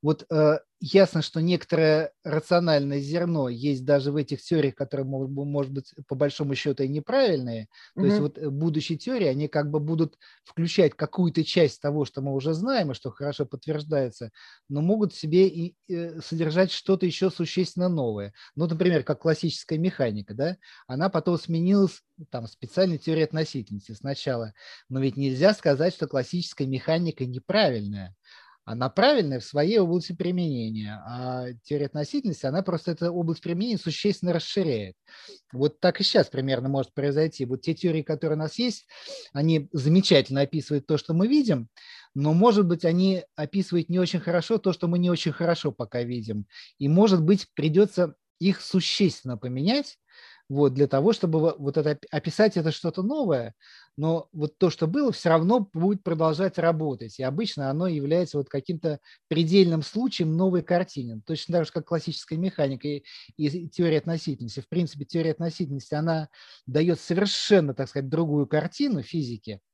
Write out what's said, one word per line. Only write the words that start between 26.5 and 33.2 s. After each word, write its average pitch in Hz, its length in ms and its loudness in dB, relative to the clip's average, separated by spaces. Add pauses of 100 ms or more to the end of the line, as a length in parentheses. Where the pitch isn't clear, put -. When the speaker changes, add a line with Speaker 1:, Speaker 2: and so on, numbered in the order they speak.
Speaker 1:
механика 156 580 -2
неправильная. 120 880 -2 (540)
Она 117 220 -4
правильная 196 500 2
в - 40 -16
своей 170 340 0
области 180 340 0
применения, 117 960 -4
а 127 400 -8 (160)
теория 143 240 -4
относительности, 151 600 -4
она 156 160 0
просто 175 300 0
эту 170 200 -2
область 170 300 -2